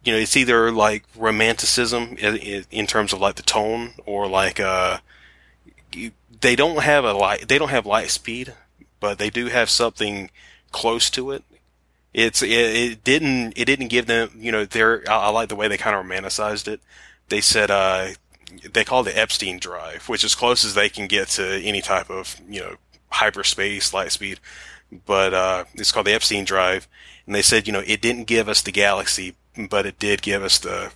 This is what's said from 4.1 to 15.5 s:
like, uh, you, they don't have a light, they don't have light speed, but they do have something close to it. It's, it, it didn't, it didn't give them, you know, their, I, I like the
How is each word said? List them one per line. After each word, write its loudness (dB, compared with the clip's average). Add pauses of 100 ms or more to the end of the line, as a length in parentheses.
like, 0
uh, 0 (960)
you, -10 (300)
they 4
don't 2
have 4
a 0
light, 0
they 4
don't -2
have 0
light 0
speed, -6 (460)
but -4
they -2
do -4
have 2
something -2 (400)
close 0
to -6
it. -8 (720)
It's, 2
it, -2
it 0
didn't, 2
it -2
didn't 0
give 0
them, 0
you -6
know, 0
their, 2
I, 2
I 2
like 0
the -6